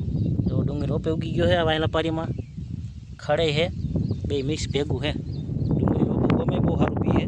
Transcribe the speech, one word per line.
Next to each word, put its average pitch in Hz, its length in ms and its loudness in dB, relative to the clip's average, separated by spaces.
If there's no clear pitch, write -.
જો 127 140 2
ડુંગળી 143 220 0
રોપે 156 240 0
ઉગી 160 220 -2
ગયો 165 160 2
છે 180 80 4
આ 170 80 4
વાયલા 160 240 2
પારીમાં. 160 400 0
ખડે 151 360 2
છે, 170 180 0
બે 139 140 0
મિક્સ 147 300 -2
ભેગું 135 300 0
છે. 147 100 0
ડુંગળી - 960 0
રોપે - 300 2
ગમે - 240 2
બહુ - 180 2
સારું - 220 2
બી - 100 0
છે. - 180 4